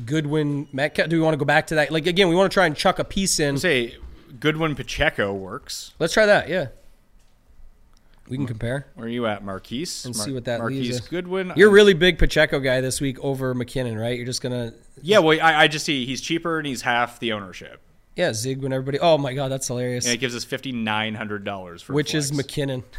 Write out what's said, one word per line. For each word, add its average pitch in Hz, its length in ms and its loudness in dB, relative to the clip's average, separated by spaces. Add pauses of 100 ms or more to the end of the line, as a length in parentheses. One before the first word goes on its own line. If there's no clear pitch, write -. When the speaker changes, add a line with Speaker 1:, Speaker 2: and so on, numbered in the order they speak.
Speaker 1:
Goodwin, 147 680 -2
Metcalf. 151 380 0
Do 165 80 0
we 160 60 2
wanna 160 140 2
go 143 80 -2
back 147 220 4
to 160 80 -4
that? 147 160 2
Like, 160 160 -2
again, 180 220 4
we 165 60 4
wanna 190 140 4
try 185 180 4
and 147 80 -2
chuck 185 240 0
a 151 40 -4
piece - 360 -2
in. 143 180 0
Speaker 2:
Say 131 400 0 (420)
Goodwin 156 360 -2
Pacheco 123 580 -2
works. 98 640 -10
Speaker 1:
Let's 165 140 -2
try 220 120 6
that, 202 220 4
yeah. 160 200 -4 (1600)
We 127 80 -8
can 139 100 -4
compare. 117 480 -6
Speaker 2:
Where 113 120 -12
are - 20 -6
you 120 180 -4
at, 101 160 -4
Marquise? 101 600 -10
Speaker 1:
And 123 100 -10
Speaker 2:
Mar-, 107 100 -4
Speaker 1:
see 139 60 -6
what 123 140 -8
that 117 140 -4
Speaker 2:
Marquise 117 280 -4
Speaker 1:
leaves 123 140 -4
us. - 80 -16
Speaker 2:
Goodwin. 180 480 -6
Speaker 1:
You're 196 100 10
a 208 40 8
Speaker 2:
I'm 196 40 8
Speaker 1:
really 202 180 10
big 175 240 4
Pacheco 156 440 4
guy 131 180 2
this 131 220 -2
week 135 180 -4
over 135 340 -2
McKinnon, 123 460 -4
right? 120 160 -4
You're 120 100 -10
just 123 160 -6
gonna 123 320 -6 (280)
Speaker 2:
Yeah, 196 180 6
well, 156 220 6
I, 160 220 6
I 156 40 8
just 151 180 -2
see 135 200 -2
he's 123 160 -6
cheaper 165 360 -4
and 151 80 -6
he's 127 160 -6
half 120 380 0
the 113 140 -2
ownership. 92 480 -12 (340)
Speaker 1:
Yeah, 165 180 0
Zig 131 280 -4
when 131 120 -4
everybody, 135 260 -4
oh 160 180 6
my 135 160 -4
God, 135 160 -4
that's 135 180 -6
hilarious. 123 380 -4
Speaker 2:
And 120 80 0
it 120 40 0
gives 120 180 -4
us 113 80 -8
fifty-nine 110 720 -4
hundred 104 280 -8
dollars 92 380 -10
for - 120 -10
Speaker 1:
Which 147 220 -2
is 143 160 -2
Speaker 2:
flex. 143 160 -4
Speaker 1:
McKinnon. 135 360 -6 (160)